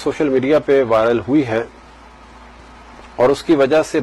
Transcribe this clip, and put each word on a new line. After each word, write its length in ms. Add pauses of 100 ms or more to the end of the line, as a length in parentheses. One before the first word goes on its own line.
سوشل 260
میڈیا 380
پہ 220
وائرل 400
ہوئی 180
ہے 160 (1500)
اور 120
اس 140
کی 140
وجہ 260 (100)
سے 100